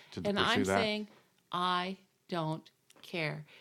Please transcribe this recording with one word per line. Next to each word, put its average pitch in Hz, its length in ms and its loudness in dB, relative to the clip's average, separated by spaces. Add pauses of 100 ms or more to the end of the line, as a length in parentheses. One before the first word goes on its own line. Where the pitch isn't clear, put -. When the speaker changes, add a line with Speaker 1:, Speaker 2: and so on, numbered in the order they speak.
(120)
Speaker 1:
To - 120 -8
Speaker 2:
And 202 140 0
Speaker 1:
pursue 175 140 4
Speaker 2:
I'm 226 140 2
Speaker 1:
that. 196 120 4
Speaker 2:
saying, 214 300 0 (440)
I 180 460 0 (320)
don't 160 400 -2 (320)
care. 151 440 -6 (160)